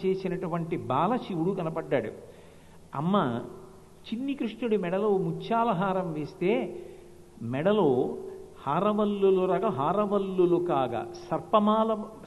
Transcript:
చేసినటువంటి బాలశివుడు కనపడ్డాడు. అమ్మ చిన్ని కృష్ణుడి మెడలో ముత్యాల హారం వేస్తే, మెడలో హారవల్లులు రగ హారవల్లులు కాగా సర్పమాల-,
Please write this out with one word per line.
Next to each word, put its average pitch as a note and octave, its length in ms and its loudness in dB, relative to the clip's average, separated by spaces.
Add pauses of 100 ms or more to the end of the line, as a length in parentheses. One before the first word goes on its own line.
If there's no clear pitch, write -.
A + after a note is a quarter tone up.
చేసినటువంటి E3+ 720 -2
బాలశివుడు E3 760 0
కనపడ్డాడు. D#3+ 600 -2 (840)
అమ్మ D3 440 2 (600)
చిన్ని C4 340 -6
కృష్ణుడి A3 440 -2
మెడలో F#3+ 400 0
ముత్యాల A3+ 520 0
హారం F#3 440 0
వేస్తే, - 680 -2 (640)
మెడలో C#3+ 760 2 (500)
హారవల్లులు G3 800 4
రగ F#3 220 2
హారవల్లులు F#3 880 2
కాగా C3+ 520 0 (240)
సర్పమాల-, G#3+ 960 2